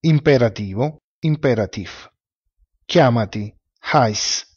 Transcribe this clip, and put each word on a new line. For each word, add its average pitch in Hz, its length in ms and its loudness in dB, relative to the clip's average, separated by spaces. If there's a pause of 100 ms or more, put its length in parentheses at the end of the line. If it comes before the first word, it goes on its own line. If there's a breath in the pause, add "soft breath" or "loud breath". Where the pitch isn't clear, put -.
Imperativo, 135 960 2 (240)
imperativ. 117 880 -4 (800)
Chiamati, 113 640 0 (380)
heiß. 113 520 0 (120)